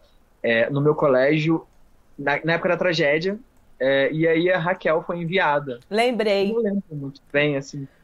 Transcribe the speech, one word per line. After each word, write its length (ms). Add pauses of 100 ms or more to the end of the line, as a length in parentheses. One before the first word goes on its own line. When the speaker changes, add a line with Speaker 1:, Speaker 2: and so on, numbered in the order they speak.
(420)
Speaker 1:
é, 280
no 100
meu 140
colégio, 720 (520)
na, 260
na 100
época 160
da 60
tragédia, 600 (400)
é, 340
e 140
aí 240
a 80
Raquel 480
foi 120
enviada. 600 (100)
Speaker 2:
Lembrei. 600
Speaker 1:
Eu 40
não 80
lembro 200 (100)
muito 280 (120)
bem, 240
assim, 300 (180)